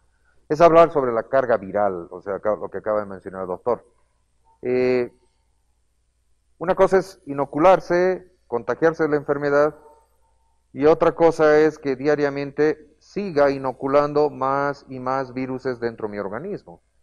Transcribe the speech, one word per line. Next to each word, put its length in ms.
es 140
hablar 280
sobre 220
la 120
carga 340
viral, 520
o 120
sea, 140
acá, 200
lo 140
que 80
acaba 220
de 60
mencionar 360
el 60
doctor. 360
Eh, 500
una 180
cosa 220
es 300
inocularse, 1080
contagiarse 560
de 80
la 60
enfermedad, 580
y 140
otra 280
cosa 440
es 200
que 180
diariamente 1000
siga 520
inoculando 800
más 580
y 120
más 340
viruses 460
dentro 280
de 40
mi 60
organismo. 640